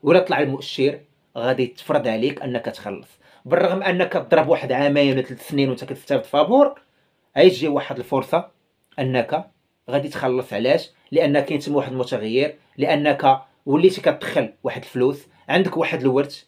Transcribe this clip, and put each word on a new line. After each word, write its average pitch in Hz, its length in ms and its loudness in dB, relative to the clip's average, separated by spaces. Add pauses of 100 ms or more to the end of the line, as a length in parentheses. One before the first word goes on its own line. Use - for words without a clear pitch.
ولا 160 160 6
طلع 175 200 -2
المؤشر 139 600 -2 (380)
غادي 123 300 -2
تفرض - 400 -4
عليك 117 340 -2
أنك 123 240 -6
تخلص. - 420 -12 (380)
بالرغم 185 380 0
أنك 180 300 -2
تضرب 156 340 2
واحد 147 240 0
عامين 143 420 2
ولا 131 80 -2
ثلاث 127 260 -10
سنين 139 220 0
وأنت 127 140 -6
كتستافد 131 400 -4
فابور، 247 580 2 (560)
غيجي 160 300 6
واحد 135 300 -4
الفرصة 135 540 -4 (480)
أنك 131 520 -2 (380)
غادي 143 200 -2
تخلص. 127 440 -4
علاش؟ 123 380 0 (200)
لأن 147 280 2
كاين 147 200 -2
تما 147 180 -2
واحد 135 140 -2
المتغير، 123 680 -2 (200)
لأنك 147 640 2 (240)
وليتي 170 360 4
كتدخل 143 520 -2 (100)
واحد 127 180 -8
الفلوس، 135 460 -2 (220)
عندك 175 280 0
واحد 160 240 -2
الورث 139 460 0